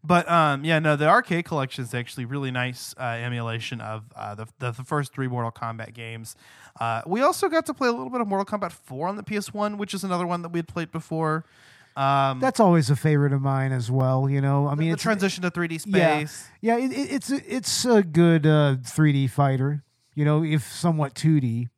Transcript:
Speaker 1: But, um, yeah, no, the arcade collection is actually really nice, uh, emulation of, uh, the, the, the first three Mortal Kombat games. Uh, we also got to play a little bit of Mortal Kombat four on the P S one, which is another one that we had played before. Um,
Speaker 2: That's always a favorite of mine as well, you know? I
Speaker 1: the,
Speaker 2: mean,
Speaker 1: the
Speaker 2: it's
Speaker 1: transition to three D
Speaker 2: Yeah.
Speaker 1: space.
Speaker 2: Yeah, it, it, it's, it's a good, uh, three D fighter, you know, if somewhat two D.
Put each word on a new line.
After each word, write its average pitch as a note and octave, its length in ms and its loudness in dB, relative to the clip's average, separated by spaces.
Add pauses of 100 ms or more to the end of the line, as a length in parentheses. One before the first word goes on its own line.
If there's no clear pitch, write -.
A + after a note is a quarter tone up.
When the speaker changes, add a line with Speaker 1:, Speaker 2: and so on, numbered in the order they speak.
Speaker 1:
But, F3 260 2
um, D3+ 360 4
yeah, D#3+ 140 4
no, D3+ 160 4
the D3+ 120 2
arcade F3+ 380 2
collection C3+ 380 -4
is A#2 100 -10
actually B2 320 -8
really C3+ 240 -6
nice, B2 500 -6
uh, C3 40 -6
emulation A#2 800 -6
of, G#2+ 240 -10 (100)
uh, G#2 180 -10
the, A2 140 -12 (100)
the, B2 140 -6
the B2 120 -12
first D3 300 -4
three C3 140 -4
Mortal A#2+ 240 -4
Kombat A2+ 420 -12
games. A2+ 420 -14 (440)
Uh, A#2 260 -2
we G3+ 160 -2
also F4 280 2
got D#4+ 180 0
to C4 60 -6
play B3+ 140 -2
a A#3 40 2
little B3+ 180 -6
bit B3 100 -4
of A3+ 80 -2
Mortal G3 180 -2
Kombat F#3+ 260 -6
four C#3+ 360 -8
on G3+ 80 -4
the G#3 80 -10
P G#3 140 -6
S - 160 -8
one, G#3 240 -4
which G3+ 160 -8
is F#3 100 -8
another F3+ 220 -2
one F3 160 -4
that E3+ 80 -10
we E3+ 80 -4
had E3+ 100 -4
played E3 240 -8
before. D#3+ 540 -4 (500)
Um, C3+ 440 2
Speaker 2:
That's - 200 0
always E3+ 300 6
a C#3+ 60 6
favorite C#3+ 360 2
of C#3 120 0
mine C3+ 280 0
as B2 200 -2
well, C3 360 2
you C#3 140 0
know? C#3 260 2
I C#3 40 -2
Speaker 1:
the, C#3+ 60 -2
Speaker 2:
mean, D#3+ 120 0
Speaker 1:
the E3 40 0
Speaker 2:
it's - 100 -6
Speaker 1:
transition F#3+ 400 0
to F3 80 -2
three E3+ 160 -4
D E3 180 -6
Speaker 2:
Yeah. F3 320 4
Speaker 1:
space. - 320 -8 (120)
Speaker 2:
Yeah, A3+ 160 2
it, C4 140 -2
it, C#4 200 -4
it's, C4+ 180 -4
it's - 560 -4
a A3+ 160 6
good, E3 460 4
uh, D3 360 4
three D3+ 300 2
D C3+ 140 2
fighter, C#3 560 0 (320)
you D3 100 0
know, D3+ 180 2
if D3+ 200 0
somewhat D#3 500 -2
two D#3 260 2
D. A#2+ 380 -2